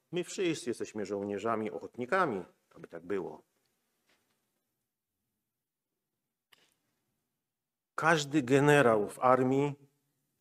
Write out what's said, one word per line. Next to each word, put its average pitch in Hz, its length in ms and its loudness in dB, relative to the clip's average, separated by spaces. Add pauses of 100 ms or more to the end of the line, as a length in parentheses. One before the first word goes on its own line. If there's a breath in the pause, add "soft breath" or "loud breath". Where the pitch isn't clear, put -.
(120)
My 175 120 -4
wszyscy 165 460 -6
jesteśmy 107 360 -8
żołnierzami, 104 640 -6
ochotnikami, 123 760 -4 (260)
aby 82 180 -20
tak 85 180 -16
było. 85 360 -8 (4000)
Każdy 151 480 0
generał 131 680 6
w - 100 -16
armii 131 560 2 (680)